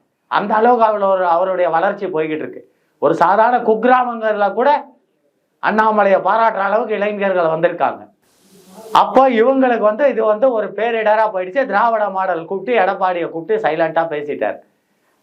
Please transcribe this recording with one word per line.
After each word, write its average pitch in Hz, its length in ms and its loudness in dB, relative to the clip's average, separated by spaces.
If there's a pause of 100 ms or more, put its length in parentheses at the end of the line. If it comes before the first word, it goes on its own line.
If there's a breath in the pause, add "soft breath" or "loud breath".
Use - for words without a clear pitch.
(320)
அந்த 196 280 -2
அளவுக்கு 226 300 4
அவளோட, 196 340 0 (120)
அவருடைய 180 420 0
வளர்ச்சி 196 280 -2 (100)
போய்கிட்டு 156 280 -4
இருக்கு. - 180 -14 (400)
ஒரு 151 120 2 (100)
சாதாரண 220 340 2 (120)
குக்கிராமங்கள்ல 226 760 0 (140)
கூட 262 100 2 (920)
அண்ணாமலையை 208 640 2
பாராட்டுற 214 400 0
அளவுக்கு 214 320 -2
இளைஞர்கள் 196 560 -2
வந்திருக்காங்க. 139 460 -2 (1000)
அப்போ 214 200 4 (200)
இவங்களுக்கு 254 480 2
வந்து 220 220 0
இது 220 140 -2
வந்து 214 220 2 (100)
ஒரு 208 100 -4 (100)
பேரிடரா 220 560 0
போயிடுச்சு. 185 360 -4
திராவிட 214 400 0
மாடல் 185 400 -4
கூப்பிட்டு, 196 320 -4
எடப்பாடியை 185 480 -2
கூப்பிட்டு 165 340 -4
சைலண்டா 160 400 0 (100)
பேசிட்டார். 139 440 -6 (640)